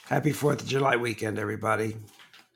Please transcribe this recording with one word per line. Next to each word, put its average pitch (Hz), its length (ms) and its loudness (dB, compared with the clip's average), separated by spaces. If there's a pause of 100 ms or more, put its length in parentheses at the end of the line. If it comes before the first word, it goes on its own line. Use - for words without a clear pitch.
Happy 139 260 2
fourth 131 300 0
of 101 60 -10
July 131 280 2
weekend, 110 420 -2
everybody. 107 600 -2 (580)